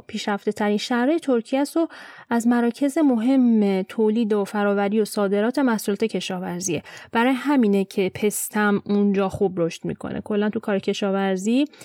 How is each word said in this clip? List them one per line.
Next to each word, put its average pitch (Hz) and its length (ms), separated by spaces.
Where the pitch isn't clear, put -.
پیشرفته 208 440
ترین 208 260
شهرهای 254 420
ترکیه 262 400
است 285 180
و 330 100
از 233 180
مراکز 240 500
مهم 233 840
تولید 214 520
و 208 100
فراوری 202 580
و 202 40
صادرات 208 540
محصولات 220 440
کشاورزیه. 180 800
برای 247 220
همینه 240 520
که 185 300
پستم 208 680
اونجا 202 440
خوب 185 320
رشد 170 240
می‌کنه. - 360
کلاً 208 280
تو 220 100
کار 202 200
کشاورزی 196 840